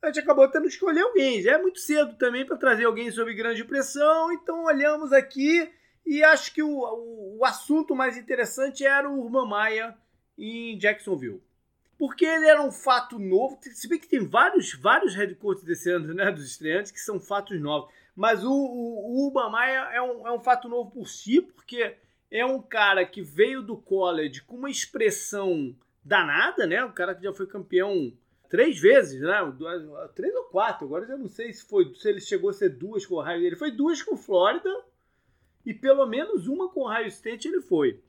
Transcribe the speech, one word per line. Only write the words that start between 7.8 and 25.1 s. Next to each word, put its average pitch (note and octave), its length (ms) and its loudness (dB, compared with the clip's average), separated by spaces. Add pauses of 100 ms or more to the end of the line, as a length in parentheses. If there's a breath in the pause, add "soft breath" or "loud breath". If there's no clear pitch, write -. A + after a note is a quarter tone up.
mais B3+ 220 -2
interessante C4 680 -4
era C#4 240 2
o C#4 100 -4
Urban A#3+ 280 -2
Meyer A3 460 -2 (440)
em A3+ 400 -10
Jacksonville. F3 640 -2 (560)
Porque D4+ 280 -2
ele D#4+ 220 2
era D4+ 140 8
um C#4 100 0
fato B3 460 0
novo, G#3 440 0
se - 260 -16
bem E4 120 -2
que - 100 -16
tem C#4 180 2
vários, A#3+ 460 2
vários G#3+ 420 2
head G3 200 -2
coaches F#3+ 280 -6
desse E3+ 280 -4
ano, E3 220 -4
né, F#3+ 180 0
dos D3 140 -10
estreantes, D#3+ 460 -4
que - 80 -18
são G3+ 200 -8
fatos G3 420 -6
novos. D3 280 -4 (260 soft breath)
Mas G#3 280 2
o, B3+ 80 -2
o, A#3+ 640 -4
o C4+ 140 0
Urban C4 240 -2
Meyer C4 320 0 (100)
é A#3+ 80 -2
um, A#3+ 260 -6
é A#3+ 40 -4
um A#3 100 -4
fato B3 260 2
novo A#3+ 240 -6
por A#3 160 -14
si, B3+ 340 0
porque - 540 -8 (340)
é A3+ 160 0
um C4 160 -2
cara G3 440 2
que G3 160 -14
veio G#3 400 2
do G#3 160 -10
college E3 640 -2
com - 160 -20
uma C#4 120 -8
expressão F#3+ 1040 -2 (300)